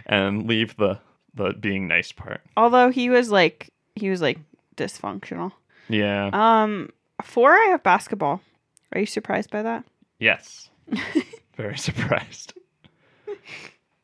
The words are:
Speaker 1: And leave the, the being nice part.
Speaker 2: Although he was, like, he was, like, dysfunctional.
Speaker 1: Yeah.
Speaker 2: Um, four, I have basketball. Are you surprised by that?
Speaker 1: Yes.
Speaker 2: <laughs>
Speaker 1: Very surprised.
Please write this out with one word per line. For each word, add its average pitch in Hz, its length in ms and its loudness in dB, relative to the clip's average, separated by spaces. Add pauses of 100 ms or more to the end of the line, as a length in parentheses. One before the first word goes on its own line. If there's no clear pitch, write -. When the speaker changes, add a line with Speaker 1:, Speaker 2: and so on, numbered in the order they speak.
Speaker 1:
And 101 400 0
leave 113 300 0
the, 98 240 0 (340)
the 98 180 -2
being 98 360 -4
nice 85 240 0
part. - 280 -14 (160)
Speaker 2:
Although 247 340 6
he 247 200 -2
was, 247 200 2
like, 185 400 2 (260)
he 196 120 -4
was, 180 140 -2
like, 147 160 0 (380)
dysfunctional. 180 760 -8 (380)
Speaker 1:
Yeah. 101 440 0
Speaker 2:
Um, 214 580 2 (340)
four, 247 280 4
I 440 180 6
have 330 120 2
basketball. 185 580 0 (520)
Are 190 80 -4
you 214 60 0
surprised - 440 -6
by 214 120 -6
that? 226 220 -8 (360)
Speaker 1:
Yes. - 500 -2 (420)
Speaker 2:
<laughs> - 440 -6
Speaker 1:
Very 104 200 -8
surprised. - 800 -6 (1500)